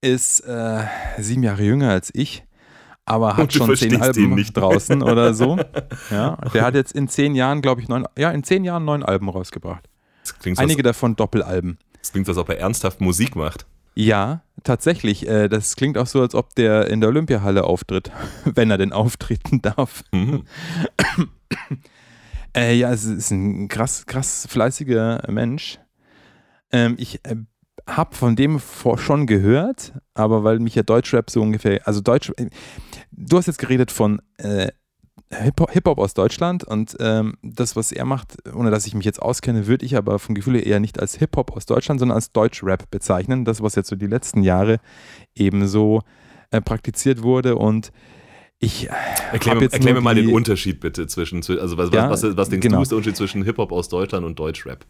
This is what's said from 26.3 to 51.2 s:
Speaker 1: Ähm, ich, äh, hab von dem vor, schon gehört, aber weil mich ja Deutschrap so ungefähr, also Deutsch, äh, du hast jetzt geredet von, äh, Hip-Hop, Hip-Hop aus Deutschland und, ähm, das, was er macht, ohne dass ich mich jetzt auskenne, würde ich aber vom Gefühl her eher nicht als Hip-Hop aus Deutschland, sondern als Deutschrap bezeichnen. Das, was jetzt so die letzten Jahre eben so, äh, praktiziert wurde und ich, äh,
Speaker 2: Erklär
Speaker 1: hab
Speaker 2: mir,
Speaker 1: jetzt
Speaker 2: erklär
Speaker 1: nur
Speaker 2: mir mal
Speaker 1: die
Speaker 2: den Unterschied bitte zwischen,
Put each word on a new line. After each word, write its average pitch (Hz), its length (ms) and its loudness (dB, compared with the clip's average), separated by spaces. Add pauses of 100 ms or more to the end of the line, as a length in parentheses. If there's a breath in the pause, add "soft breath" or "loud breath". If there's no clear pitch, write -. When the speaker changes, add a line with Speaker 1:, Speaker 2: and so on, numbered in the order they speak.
Speaker 1:
Ähm, 120 260 4
ich, - 260 -10
äh, 117 120 -6 (500)
hab - 280 -2
von 117 220 2
dem 143 220 2
vor, 117 400 -2
schon 147 280 0
gehört, 117 680 2 (220)
aber 110 300 2
weil 113 140 4
mich 113 160 -2
ja 117 80 2
Deutschrap 117 480 2
so 113 120 2
ungefähr, 107 440 0
also 104 140 0
Deutsch, 123 360 0
äh, 120 100 -6 (680 loud breath)
du - 240 0
hast 180 100 4
jetzt 160 120 -4
geredet 127 340 2
von, 104 300 0 (160)
äh, 101 300 -2 (640)
Hip-Hop, - 420 0
Hip-Hop 175 260 2
aus 101 160 0
Deutschland 170 500 0
und, 110 360 -4
ähm, 110 420 2
das, 120 340 -4
was 113 160 -4
er 127 140 -6
macht, 131 320 -6 (160)
ohne 117 160 0
dass 104 160 0
ich 104 80 -12
mich 101 100 -4
jetzt 107 160 -2
auskenne, 117 460 -2
würde 117 180 2
ich 127 120 -4
aber 104 220 0
vom - 160 -4
Gefühl 101 200 -2
her 117 120 2
eher 101 140 2
nicht 107 180 -4
als - 180 -6
Hip-Hop - 380 -2
aus 110 120 -12
Deutschland, 135 340 0
sondern 123 160 2
als 110 160 -4
Deutschrap 98 580 0
bezeichnen. 104 540 -2
Das, 110 180 -2
was 107 120 -2
jetzt 98 160 0
so - 60 -4
die 101 100 -4
letzten 107 360 0
Jahre 95 380 4 (540 loud breath)
eben 98 340 2
so, 107 320 4 (500 soft breath)
äh, 110 120 2
praktiziert 117 600 -2
wurde 123 340 2
und 107 360 0 (680 loud breath)
ich, - 300 -4
äh, - 20 -10 (400 loud breath)
Speaker 2:
Erklär 113 220 2
Speaker 1:
hab 117 60 2
Speaker 2:
mir, 123 60 6
Speaker 1:
jetzt - 80 0
Speaker 2:
erklär 127 180 6
Speaker 1:
nur 127 80 4
Speaker 2:
mir 123 40 0
mal 117 120 4
Speaker 1:
die 107 100 6
Speaker 2:
den 113 80 4
Unterschied 104 460 0
bitte 82 260 -6
zwischen, 85 360 -6